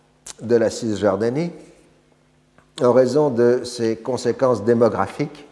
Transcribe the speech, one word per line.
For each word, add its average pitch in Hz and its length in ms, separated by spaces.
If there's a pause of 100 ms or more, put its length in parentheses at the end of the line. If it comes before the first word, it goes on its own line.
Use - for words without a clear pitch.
(420)
de 120 140
la 113 120
Cisjordanie 110 840 (1300)
en 123 100
raison 131 380
de 120 340
ses 113 320
conséquences 120 680
démographiques 113 880